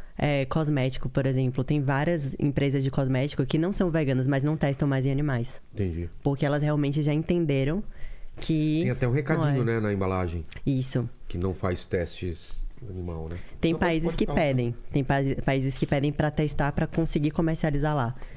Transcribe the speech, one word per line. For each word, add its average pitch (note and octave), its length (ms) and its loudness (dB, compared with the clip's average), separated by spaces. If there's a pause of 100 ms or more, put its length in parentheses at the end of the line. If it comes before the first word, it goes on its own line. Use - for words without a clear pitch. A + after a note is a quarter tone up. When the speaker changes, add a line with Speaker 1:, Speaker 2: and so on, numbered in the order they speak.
(180)
Speaker 1:
É, C#3+ 280 0
cosmético, C#3 640 0
por C3+ 160 0
exemplo, C3 360 0
tem D3 200 2
várias C#3+ 580 0
empresas C#3 420 2
de C3+ 80 2
cosmético C3+ 560 0
que D#3 120 0
não F3 160 2
são F3+ 180 2
veganas, C3+ 380 2
mas C#3+ 160 2
não D#3 100 2
testam C#3+ 320 0
mais C3+ 180 2
em C#3 60 2
animais. C3+ 500 -2 (120)
Speaker 2:
Entendi. F2 360 -2 (140)
Speaker 1:
Porque C#3 220 0
elas D3 180 2
realmente D3 400 2
já D3 100 2
entenderam D#3+ 680 2 (560)
que D#3 440 2
Speaker 2:
Tem B2+ 80 2
até B2 160 0
um - 20 4
Speaker 1:
não B2 80 2
Speaker 2:
recadinho, C#3+ 440 2
Speaker 1:
é. A2+ 40 2
Speaker 2:
né, A2+ 160 2
na G#2 100 0
embalagem. F#2 540 0 (200)
Speaker 1:
Isso. C3 440 0 (180)
Speaker 2:
Que - 100 -4
não F2+ 160 0
faz F2+ 320 -2
testes - 800 -4 (260)
animal, F2 400 -8
né? F2 80 -8 (220)
Speaker 1:
Tem E3 140 2
Speaker 2:
Não, D#3+ 60 -2
pode, F3+ 100 2
Speaker 1:
países E3 160 2
Speaker 2:
pode - 120 0
Speaker 1:
que - 80 2
Speaker 2:
falar. D#3 140 2
Speaker 1:
pedem. B2+ 360 2 (140)
Tem C#3+ 140 2
pa-, C#3 400 2
países C3+ 340 2
que - 80 0
pedem C#3+ 280 2
pra D3+ 180 0
testar, C#3+ 400 0
pra D#3+ 160 0
conseguir D#3 440 2
comercializar D#3 640 2
lá. B2 220 0 (220)